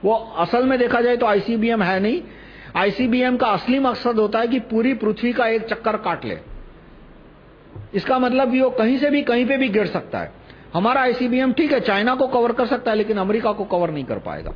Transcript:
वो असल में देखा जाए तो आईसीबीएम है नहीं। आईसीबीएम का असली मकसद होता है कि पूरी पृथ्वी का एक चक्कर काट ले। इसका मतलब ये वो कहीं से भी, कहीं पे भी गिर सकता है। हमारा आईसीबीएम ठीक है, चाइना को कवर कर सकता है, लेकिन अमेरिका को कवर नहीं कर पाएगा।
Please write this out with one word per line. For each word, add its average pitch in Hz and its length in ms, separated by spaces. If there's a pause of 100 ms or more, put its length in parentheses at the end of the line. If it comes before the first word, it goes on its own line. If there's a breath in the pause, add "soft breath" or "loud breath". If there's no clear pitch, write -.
वो 208 80
असल 220 520
में 262 140
देखा 240 220
जाए 240 160
तो 240 80
आईसीबीएम 220 580
है 190 160
नहीं। 226 220 (540 loud breath)
आईसीबीएम 247 640
का 240 100
असली 220 320
मकसद 240 360
होता 214 240
है 233 80
कि 247 120
पूरी 233 340
पृथ्वी 220 400
का 233 140
एक 226 180
चक्कर 214 320
काट 175 280
ले। 92 120 (1600)
इसका 254 260
मतलब 254 360
ये 262 60
वो 262 80
कहीं 240 280
से 294 120
भी, 285 120
कहीं 240 240
पे 269 120
भी 254 120
गिर 208 160
सकता 160 340
है। 80 120 (420 loud breath)
हमारा 233 280
आईसीबीएम 254 520
ठीक 302 180
है, 269 80
चाइना 220 360
को 262 120
कवर 240 240
कर 240 140
सकता 233 260
है, 214 60
लेकिन 214 200
अमेरिका 208 340
को 208 120
कवर 175 260
नहीं 151 140
कर 117 140
पाएगा। 78 380